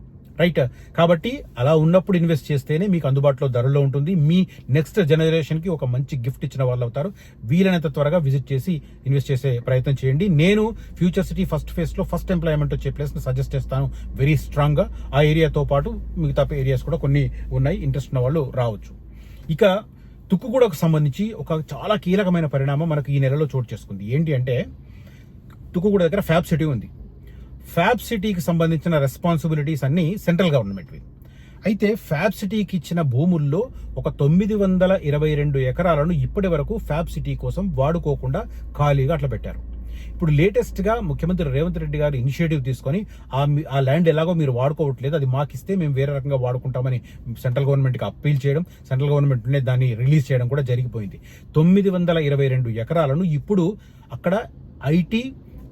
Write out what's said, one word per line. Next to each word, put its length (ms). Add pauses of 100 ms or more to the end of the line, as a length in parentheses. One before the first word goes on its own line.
(400)
రైట్? 200 (380)
కాబట్టి 440 (160)
అలా 160
ఉన్నప్పుడు 420
ఇన్వెస్ట్ 360
చేస్తేనే 340
మీకు 220
అందుబాటులో 400
ధరలో 320
ఉంటుంది. 340
మీ 320 (240)
నెక్స్ట్ 300
జనరేషన్‌కి 680
ఒక 160
మంచి 340
గిఫ్ట్ 260
ఇచ్చిన 180
వాళ్ళు 220
అవుతారు. 280 (320)
వీలైనంత 500
త్వరగా 240
విజిట్ 340
చేసి 300 (240)
ఇన్వెస్ట్ 240
చేసే 280
ప్రయత్నం 460
చేయండి. 240
నేను 460 (200)
ఫ్యూచర్ 320
సిటీ 180
ఫస్ట్ 260
ఫేజ్‌లో 340
ఫస్ట్ 280
ఎంప్లాయ్‌మెంట్ 420
వచ్చే 160
ప్లేస్‌ని 300
సజెస్ట్ 340
చేస్తాను 380 (240)
very 200
స్ట్రాంగ్‌గా. 540 (240)
ఆ 80
ఏరియాతో 420
పాటు 360 (180)
మిగతా 360
ఏరియాస్ 280
కూడా 140
కొన్ని 340 (220)
ఉన్నాయి, 260
ఇంట్రెస్ట్ 360
ఉన్న 80
వాళ్ళు 320
రావచ్చు. 420 (540)
ఇక 140 (640)
తుక్కుగూడకు 440
సంబంధించి 580
ఒక 200
చాలా 420
కీలకమైన 520
పరిణామం 420
మనకు 240
ఈ 60
నెలలో 280
చోటు 280
చేసుకుంది. 400
ఏంటి 200
అంటే 320 (1080)
తుక్కుగూడ 280
దగ్గర 180
ఫ్యాబ్ 240
సిటీ 200
ఉంది. 260 (760)
ఫ్యాబ్ 320
సిటీకి 420
సంబంధించిన 580
రెస్పాన్సిబిలిటీస్ 840
అన్నీ 320
సెంట్రల్ 360
గవర్నమెంట్వి. 480 (640)
అయితే 280
ఫ్యాబ్ 380
సిటీకి 440
ఇచ్చిన 240
భూముల్లో 680 (280)
ఒక 120
తొమ్మిది 460
వందల 480
ఇరవై 320
రెండు 240
ఎకరాలను 540
ఇప్పటి 360
వరకు 280
ఫ్యాబ్ 300
సిటీ 280
కోసం 400
వాడుకోకుండా 720 (340)
ఖాళీగా 360
అట్లా 140
పెట్టారు. 480 (380)
ఇప్పుడు 160
లేటెస్ట్‌గా 720
ముఖ్యమంత్రి 520
రేవంత్ 260
రెడ్డి 200
గారు 180
ఇనిషియేటివ్ 480
తీసుకొని 420 (280)
ఆ 100
మీ, 180 (100)
ఆ 80
ల్యాండ్ 280
ఎలాగో 240
మీరు 200
వాడుకోవట్లేదు, 640
అది 80
మాకిస్తే 500
మేము 200
వేరే 200
రకంగా 220
వాడుకుంటామని 640 (420)
సెంట్రల్ 240
గవర్నమెంట్కి 380
అప్పీల్ 420
చేయడం, 180 (240)
సెంట్రల్ 220
గవర్నమెంట్నే 500
దాన్ని 340
రిలీజ్ 380
చేయడం 160
కూడా 140
జరిగిపోయింది. 580 (360)
తొమ్మిది 340
వందల 280
ఇరవై 300
రెండు 200
ఎకరాలను 560
ఇప్పుడు 520 (360)
అక్కడ 260 (480)
ఐటీ, 460 (400)